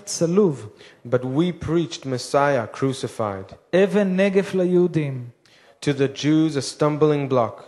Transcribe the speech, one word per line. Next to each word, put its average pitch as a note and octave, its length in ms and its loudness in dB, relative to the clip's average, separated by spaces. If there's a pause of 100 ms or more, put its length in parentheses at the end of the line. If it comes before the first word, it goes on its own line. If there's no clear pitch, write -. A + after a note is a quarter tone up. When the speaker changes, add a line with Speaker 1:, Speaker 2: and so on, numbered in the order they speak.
Speaker 1:
צלוב." D#3+ 640 0 (420)
Speaker 2:
But A#2+ 140 0
we D#3+ 420 -2
preached D#3+ 380 -2
Messiah C3+ 600 0 (140)
crucified. A2+ 760 -4 (200)
Speaker 1:
"אבן F#3+ 420 2
נגף F#3+ 380 2
ליהודים." E3+ 680 0 (600)
Speaker 2:
To D3 80 2
the C3+ 220 2
Jews D#3 420 2
a C3 60 -2
stumbling D3 680 0
block. A#2 360 0